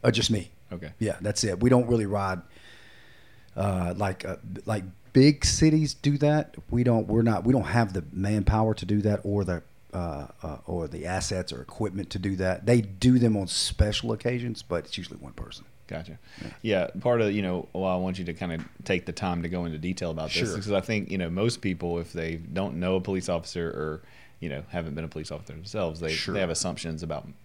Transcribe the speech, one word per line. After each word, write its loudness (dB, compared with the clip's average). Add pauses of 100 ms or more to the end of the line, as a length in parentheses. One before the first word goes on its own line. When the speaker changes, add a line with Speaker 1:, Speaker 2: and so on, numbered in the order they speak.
Speaker 1:
Uh, 6
just 2
me. -2 (220)
Speaker 2:
Okay. -10
Speaker 1:
Yeah, 0
that's -2
it. 0
We 6
don't 6
really 2
ride, -2 (1160)
uh, 0
like, -2
uh, -4 (160)
b-, -10
like, -2 (280)
big 8
cities 4
do 2
that. 2 (160)
We 2
don't, 4
we're 4
not, 4
we 6
don't 4
have 2
the -2
manpower 4
to -8
do 2
that 4
or 0
the, -2 (300)
uh, -4 (140)
uh, -8 (100)
or -4
the -10
assets -2
or -10
equipment -4
to -4
do -2
that. 0
They 6
do 4
them 6
on 0
special 0
occasions, -4
but -4
it's -10
usually -12
one -16
person. -14 (220)
Speaker 2:
Gotcha. -10 (220)
Speaker 1:
Yeah. -12 (140)
Speaker 2:
Yeah, 2 (140)
part 4
of, 4
you 0
know, -2
why 0
I 0
want -2
you -6
to -6
kinda -6 (200)
take 0
the -8
time -4
to -4
go -2
into -6
detail -4
about -6
this 0
Speaker 1:
Sure. -4
Speaker 2:
is -6
'cause 0
I 4
think, -2
you -2
know, 0
most 0
people, -2
if -8
they -4
don't -4
know 0
a 2
police -2
officer -2
or, -6 (400)
you -6
know, -6
haven't -4
been -6
a -8
police -10
officer -12
themselves, -4
they, -2
Speaker 1:
Sure. -4
Speaker 2:
they 0
have 2
assumptions -4
about -8 (160)